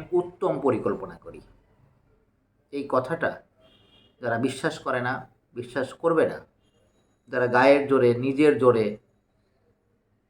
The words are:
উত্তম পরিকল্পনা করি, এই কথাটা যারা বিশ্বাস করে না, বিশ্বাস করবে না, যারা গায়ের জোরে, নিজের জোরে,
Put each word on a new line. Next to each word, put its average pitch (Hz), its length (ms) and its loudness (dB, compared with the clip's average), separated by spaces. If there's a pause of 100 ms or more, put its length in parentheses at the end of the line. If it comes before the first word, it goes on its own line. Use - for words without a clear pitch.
(120)
উত্তম 175 480 -2
পরিকল্পনা 104 560 -4
করি, - 240 -20 (1300)
এই 143 180 -8
কথাটা 139 400 -2 (880)
যারা 117 180 -4
বিশ্বাস 135 400 -4
করে 127 220 -6
না, 123 120 -4 (440)
বিশ্বাস 127 360 -8
করবে 165 340 0
না, - 120 -6 (920)
যারা 123 180 -2
গায়ের 135 420 6
জোরে, 123 260 4
নিজের 135 440 2
জোরে, 117 280 4 (1400)